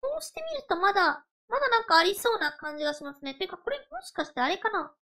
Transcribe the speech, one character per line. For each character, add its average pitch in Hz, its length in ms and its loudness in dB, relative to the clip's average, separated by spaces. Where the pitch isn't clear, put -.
こ 554 180 -2
う 605 40 -6
し - 100 -12
て 640 180 -8
み 622 80 -4
る 523 80 -10
と 359 100 0
ま 392 180 2
だ、 330 320 2
ま 523 120 0
だ 554 80 2
な 466 120 4
ん 453 40 -6
か 330 140 6
あ 330 40 8
り 381 120 4
そ 466 200 0
う 415 40 -2
な 302 140 -2
感 302 260 -10
じ 302 60 -4
が 294 100 0
し 302 100 -14
ま 285 100 -10
す - 100 -20
ね。 269 100 -6
て 311 120 -4
か、 370 120 -10
こ - 120 -6
れ 554 200 -6
も 698 120 -10
し - 100 -16
か 311 120 -2
し - 80 -12
て - 80 -4
あ 254 80 2
れ 370 80 2
か 440 140 -2
な？ 359 240 -4